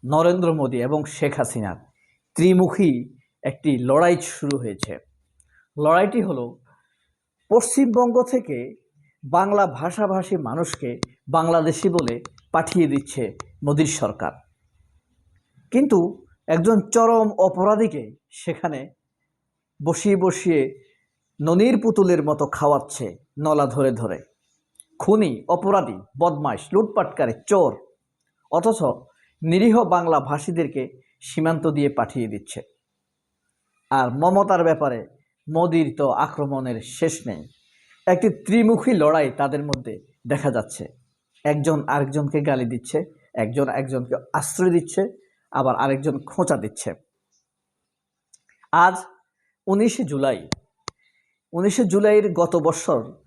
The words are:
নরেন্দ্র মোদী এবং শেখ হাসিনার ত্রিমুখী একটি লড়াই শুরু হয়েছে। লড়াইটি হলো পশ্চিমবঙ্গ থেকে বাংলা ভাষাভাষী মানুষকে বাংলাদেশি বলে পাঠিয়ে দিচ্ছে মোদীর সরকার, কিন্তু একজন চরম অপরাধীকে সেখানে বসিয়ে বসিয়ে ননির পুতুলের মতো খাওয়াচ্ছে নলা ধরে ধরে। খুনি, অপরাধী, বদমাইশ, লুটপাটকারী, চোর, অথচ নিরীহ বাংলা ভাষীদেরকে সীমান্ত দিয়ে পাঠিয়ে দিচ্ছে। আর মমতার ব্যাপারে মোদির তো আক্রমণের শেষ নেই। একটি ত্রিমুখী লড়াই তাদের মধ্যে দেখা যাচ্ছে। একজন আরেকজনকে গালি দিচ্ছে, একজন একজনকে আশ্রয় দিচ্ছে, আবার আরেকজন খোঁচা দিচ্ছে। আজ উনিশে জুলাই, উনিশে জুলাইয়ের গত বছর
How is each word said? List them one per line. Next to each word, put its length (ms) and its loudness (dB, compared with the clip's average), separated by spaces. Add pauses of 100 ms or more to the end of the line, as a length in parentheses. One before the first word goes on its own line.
নরেন্দ্র 500 2
মোদী 280 -2
এবং 220 -2
শেখ 320 -4
হাসিনার 400 -4 (580)
ত্রিমুখী 560 4 (520)
একটি 360 -2
লড়াই 420 4
শুরু 380 -4
হয়েছে। 400 -10 (800)
লড়াইটি 440 2
হলো 380 -6 (880)
পশ্চিমবঙ্গ 760 2
থেকে 520 -4 (560)
বাংলা 360 2
ভাষাভাষী 720 -4
মানুষকে 640 -6 (280)
বাংলাদেশি 600 2
বলে 340 -2 (300)
পাঠিয়ে 340 0
দিচ্ছে 520 -4 (260)
মোদীর 220 2
সরকার, 460 -4 (1400)
কিন্তু 560 2 (200)
একজন 440 2
চরম 480 4
অপরাধীকে 800 0 (140)
সেখানে 640 -8 (920)
বসিয়ে 300 2
বসিয়ে 680 0 (600)
ননির 400 4
পুতুলের 400 4
মতো 240 0
খাওয়াচ্ছে 720 -2 (220)
নলা 280 2
ধরে 240 0
ধরে। 320 -6 (760)
খুনি, 500 0
অপরাধী, 500 0 (200)
বদমাইশ, 540 -2
লুটপাটকারী, 600 0 (140)
চোর, 300 2 (760)
অথচ 320 0 (600)
নিরীহ 420 4
বাংলা 360 2
ভাষীদেরকে 840 -6 (180)
সীমান্ত 460 -2
দিয়ে 220 0
পাঠিয়ে 400 -4
দিচ্ছে। 320 -12 (1300)
আর 200 2
মমতার 540 2
ব্যাপারে 420 0 (480)
মোদির 440 2
তো 120 0
আক্রমণের 720 -4
শেষ 460 -4
নেই। 220 -12 (580)
একটি 220 4 (160)
ত্রিমুখী 480 4
লড়াই 380 4
তাদের 320 -4
মধ্যে 380 -10 (260)
দেখা 240 0
যাচ্ছে। 380 -6 (560)
একজন 440 0
আরেকজনকে 520 -2
গালি 240 -2
দিচ্ছে, 340 -6 (360)
একজন 340 -2
একজনকে 460 -4 (180)
আশ্রয় 380 0
দিচ্ছে, 320 0 (480)
আবার 260 0
আরেকজন 500 -2
খোঁচা 300 -2
দিচ্ছে। 380 -8 (1800)
আজ 240 4 (720)
উনিশে 380 0
জুলাই, 440 -2 (1040)
উনিশে 320 0
জুলাইয়ের 480 4
গত 240 0
বছর 560 0 (140)